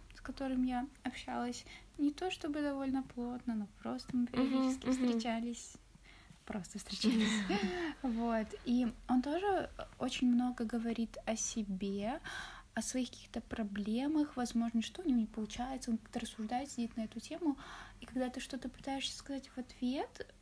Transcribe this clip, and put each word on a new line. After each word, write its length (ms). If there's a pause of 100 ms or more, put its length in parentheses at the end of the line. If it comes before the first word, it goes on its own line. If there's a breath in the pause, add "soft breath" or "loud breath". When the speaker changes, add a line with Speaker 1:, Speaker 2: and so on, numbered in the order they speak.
(160)
Speaker 1:
с 60
которым 420
я 240 (160)
общалась. 600 (320 loud breath)
Не 140
то 200
чтобы 300
довольно 420
плотно, 520
но 120 (160)
просто 320
мы 60
Speaker 2:
Мгм, 100
Speaker 1:
периодически 560
Speaker 2:
мгм. 80
Speaker 1:
встречались. 800 (720 loud breath)
Просто 340
встречались. 680
Speaker 2:
<laughs> 560
Speaker 1:
Вот. 440 (180)
И 220 (220)
он 120
тоже 480 (300)
очень 320
много 320
говорит 640
о 100
себе, 840 (520 loud breath)
о 80
своих 280
каких-то 320
проблемах, 960
возможно, 440
что 200
у 40
него 140
не 60
получается, 640
он 60
как-то 240
рассуждает, 500
сидит 240
на 60
эту 180
тему. 380 (420 loud breath)
И 60
когда 240
ты 100
что-то 300
пытаешься 480
сказать 320
в 80
ответ, 680 (160)